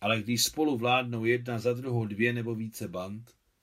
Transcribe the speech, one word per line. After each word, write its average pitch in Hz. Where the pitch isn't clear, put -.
Ale 110
když 113
spolu 151
vládnou 120
jedna 120
za 120
druhou 120
dvě 110
nebo 117
více 110
band, 95